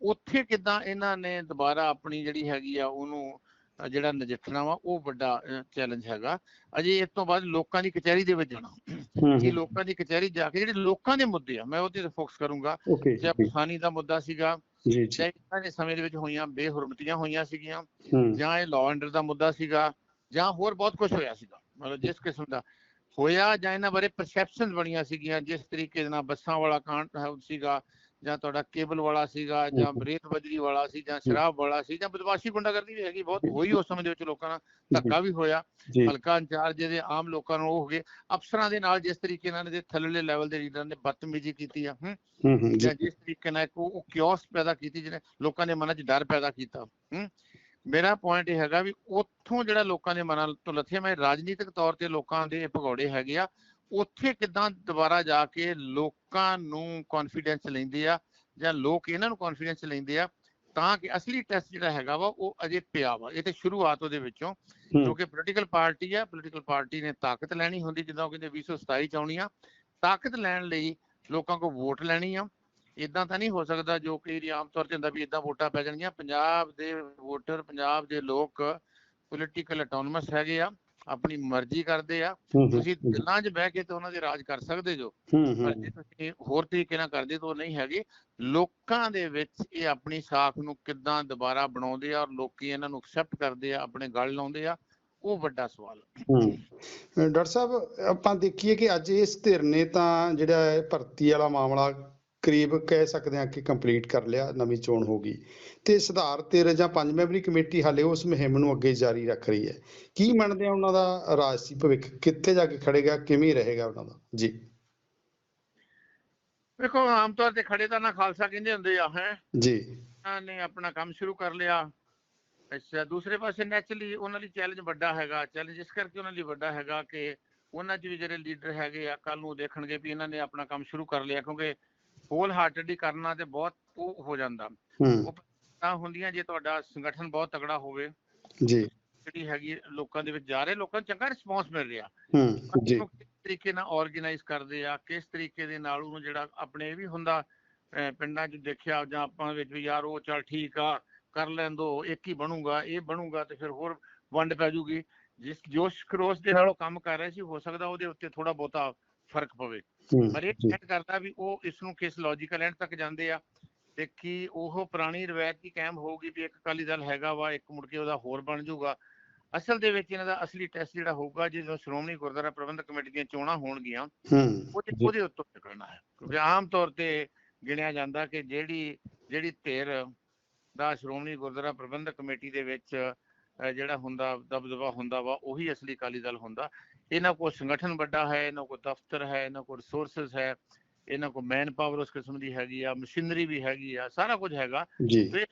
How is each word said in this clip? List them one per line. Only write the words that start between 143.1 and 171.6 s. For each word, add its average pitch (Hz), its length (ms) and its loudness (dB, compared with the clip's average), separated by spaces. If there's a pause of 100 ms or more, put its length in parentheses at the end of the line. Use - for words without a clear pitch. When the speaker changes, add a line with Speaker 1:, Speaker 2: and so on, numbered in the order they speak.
Speaker 1:
ਕਿਸ - 80 -20 (160)
ਤਰੀਕੇ 190 300 -4
ਨਾਲ 185 140 -4
ਆਰਗੇਨਾਈਜ਼ 160 580 -2
ਕਰਦੇ 143 400 -6
ਆ, 143 200 -4
ਕਿਸ 170 200 -10
ਤਰੀਕੇ 160 400 -10
ਦੇ 156 120 -10
ਨਾਲ 147 260 -6
ਉਹਨੂੰ 156 180 -14
ਜਿਹੜਾ 147 260 -8 (100)
ਆਪਣੇ 151 320 -10
ਇਹ 160 60 -10
ਵੀ 190 100 -12
ਹੁੰਦਾ, 165 380 -2
ਅਹ, - 680 -8
ਪਿੰਡਾਂ 151 360 -6
'ਚ 151 80 -14
ਦੇਖਿਆ 147 500 -4
ਜਾਂ 147 160 -4
ਆਪਾਂ 151 320 -6
ਵਿੱਚ 143 180 -8
ਵੀ, 147 100 -8
ਯਾਰ 147 220 -2
ਉਹ 151 160 -8
ਚੱਲ 147 220 -4
ਠੀਕ 151 360 -6
ਆ, 151 220 0 (340)
ਕਰ 156 140 -2
ਲੈਣ 160 240 -4
ਦੋ, 151 340 -4
ਇੱਕ 165 220 -8
ਹੀ 180 60 -4
ਬਣੂਗਾ, 151 500 -2
ਇਹ 170 180 -6
ਬਣੂਗਾ 160 420 -6
ਤੇ 151 120 -12
ਫਿਰ 147 160 -10
ਹੋਰ 156 280 -8 (340)
ਵੰਡ 160 200 2
ਪੈ 156 160 2
ਜੂਗੀ। 160 340 -4 (360)
ਜਿਸ 143 180 -10 (120)
ਜੋਸ਼ 170 260 2 (140)
ਖਰੋਸ਼ 185 320 0
ਦੇ 196 120 2
ਨਾਲ 185 160 8
ਉਹ 185 60 0
ਕੰਮ 170 240 -8
ਕਰ 160 180 -2
ਰਹੇ 170 140 -6
ਸੀ, 190 100 -14
ਹੋ 160 180 -10
ਸਕਦਾ 170 280 -8
ਉਹਦੇ 180 180 -8
ਉੱਤੇ 165 240 -10
ਥੋੜ੍ਹਾ 160 240 -2
ਬਹੁਤਾ 143 400 -4 (420)
ਫਰਕ 147 220 -4
ਪਵੇ। 117 220 -8
Speaker 2:
ਹੂੰ, 113 540 2
Speaker 1:
ਪਰ 156 100 -2
ਇਹ 202 100 -2
Speaker 2:
ਜੀ। - 160 2
Speaker 1:
ਡਿਪੈਂਡ 190 200 -4
ਕਰਦਾ 185 300 -2
ਵੀ 196 180 -10
ਉਹ 196 280 -6
ਇਸ 165 80 -6 (100)
ਨੂੰ 185 120 -10
ਕਿਸ 170 240 -8
ਲਾਜੀਕਲ 156 420 -4
ਐਂਡ 170 180 -2
ਤੱਕ 170 160 -8
ਜਾਂਦੇ 156 360 -6
ਆ 160 80 -6 (560)
ਤੇ 151 120 -6 (100)
ਕੀ 180 340 -8
ਉਹ 170 340 -6
ਪੁਰਾਣੀ 170 400 -4
ਰਵਾਇਤ 165 400 -4
ਹੀ 180 40 -16
ਕਾਇਮ 165 280 -6
ਹੋਊਗੀ 160 380 -10
ਵੀ 165 80 -8
ਇੱਕ 160 100 -10
ਅਕਾਲੀ 160 320 -6
ਦਲ 156 180 -4
ਹੈਗਾ 143 300 -4
ਵਾ, 151 180 -4
ਇੱਕ 147 200 -8
ਮੁੜ 143 160 -14
ਕੇ 147 100 -10
ਉਹਦਾ 151 200 -4
ਹੋਰ 131 240 -8
ਬਣ 147 220 -6
ਜਾਊਗਾ। 143 340 -6 (600)
ਅਸਲ 226 220 0
ਦੇ 214 120 4
ਵਿੱਚ 196 200 -2
ਇਹਨਾਂ 185 140 -6
ਦਾ 185 180 -2
ਅਸਲੀ 180 240 -8
ਟੈਸਟ 165 260 -8
ਜਿਹੜਾ 165 200 -2
ਹੋਊਗਾ, 147 360 -4
ਜਦੋਂ 156 280 -8